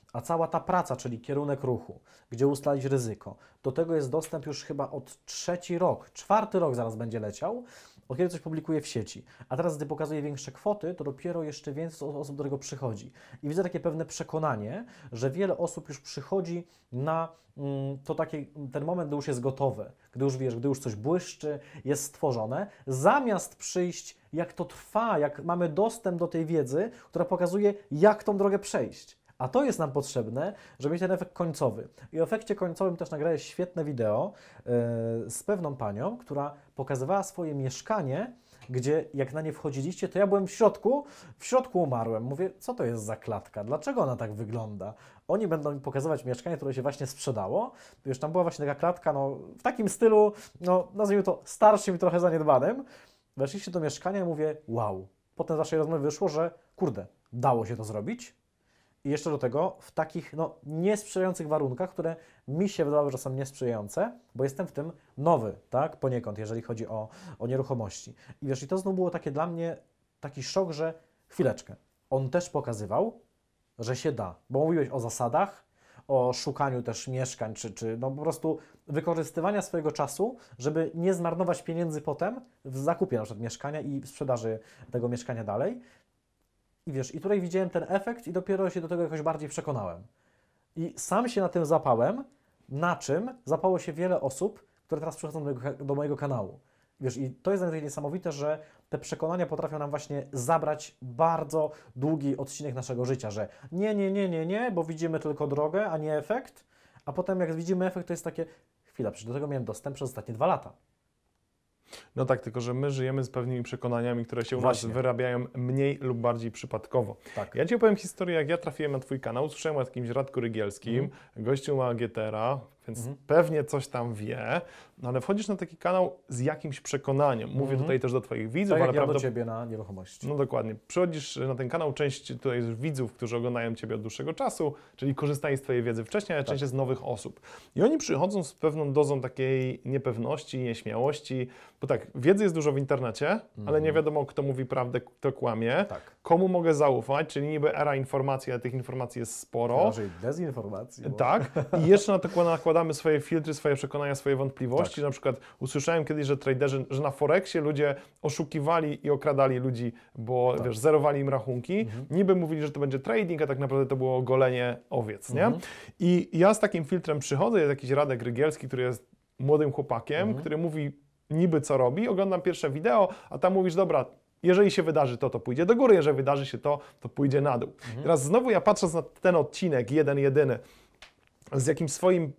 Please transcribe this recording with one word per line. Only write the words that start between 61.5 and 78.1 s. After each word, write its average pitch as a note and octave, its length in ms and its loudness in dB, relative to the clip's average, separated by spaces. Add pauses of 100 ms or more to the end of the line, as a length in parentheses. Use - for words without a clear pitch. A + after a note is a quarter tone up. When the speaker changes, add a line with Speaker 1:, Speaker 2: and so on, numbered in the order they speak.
Speaker 1:
które E3 260 -4 (320)
mi E3 220 0
się E3+ 160 0
wydawały, C#3+ 260 4
że C3 60 -4
są C3+ 120 -6
niesprzyjające, C3 880 -4 (160)
bo B2 80 -2
jestem C#3 240 -2
w - 40 -12
tym D#3 200 -8 (260)
nowy, C3+ 380 2 (140)
tak, C#3+ 280 0
poniekąd, A#2+ 400 -2
jeżeli A2 240 -6
chodzi A2+ 260 -8
o, A2 200 -6 (320)
o A#2 80 -4
nieruchomości. B2 680 -4 (260)
I D3 60 -6
wiesz, C3+ 160 -2
i C#3 40 -12
to F#3 100 -2
znów F#3+ 180 -2
było F#3 140 2
takie E3 220 -6
dla D3+ 160 0
mnie, E3+ 300 -4 (420)
taki C#3 240 -10
szok, F#3 280 0
że D#3+ 220 -2 (340)
chwileczkę, - 480 -2 (340)
on C3+ 200 0
też F3 200 0
pokazywał, B2+ 680 -2 (600)
że A#2+ 160 -2
się D3+ 160 -2
da, G2+ 240 -6 (140)
bo C3 100 0
mówiłeś D#3 300 2
o C#3 100 -4
zasadach, B2 640 -2 (420)
o B2+ 260 4
szukaniu B2+ 480 -2
też A#2 260 -6
mieszkań, B2+ 460 -4
czy, G#2+ 180 -10
czy A2+ 260 -4
no C3 140 -4